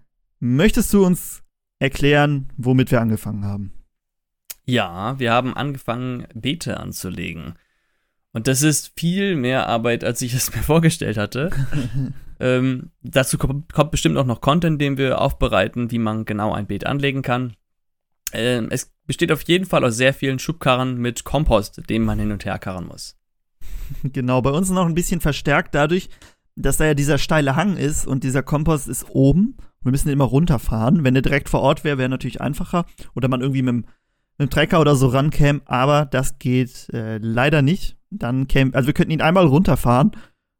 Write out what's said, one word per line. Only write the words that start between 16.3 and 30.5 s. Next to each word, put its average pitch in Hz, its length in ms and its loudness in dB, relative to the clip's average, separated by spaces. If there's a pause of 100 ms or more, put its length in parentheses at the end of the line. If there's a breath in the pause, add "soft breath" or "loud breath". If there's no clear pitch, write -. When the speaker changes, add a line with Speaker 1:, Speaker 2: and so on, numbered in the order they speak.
Speaker 2:
ein 98 140 -4
Beet 101 180 -6
anlegen 139 360 -2
kann. 123 300 -2 (800)
Ähm, 117 400 -2
es - 220 -8 (120)
besteht 165 280 0
auf 143 80 -2
jeden 180 240 0
Fall 151 180 0
aus 113 140 0
sehr 131 160 2
vielen 135 260 -4
Schubkarren 127 580 -2
mit 120 280 -4
Kompost, - 640 0
den 113 160 0
man 107 120 0
hin 104 140 -2
und 101 140 -8
her 98 120 -4
karren 92 300 -8
muss. - 340 -18
Speaker 1:
<laughs> - 840 -10
Genau, 127 380 0
bei 135 100 2
uns 185 180 0
noch 185 160 2
ein 165 80 0
bisschen 175 260 0
verstärkt 151 560 0
dadurch, 151 320 2 (480 soft breath)
dass 127 220 0
da 156 80 4
ja 151 80 4
dieser 143 240 2
steile 143 400 2
Hang 180 180 0
ist 143 320 -2
und 127 160 -2
dieser 131 200 0
Kompost 151 440 0
ist - 220 -8
oben. 151 480 4 (240 soft breath)
Wir 127 100 0
müssen 139 160 0
den 143 60 0
immer 143 100 2
runterfahren. 135 800 2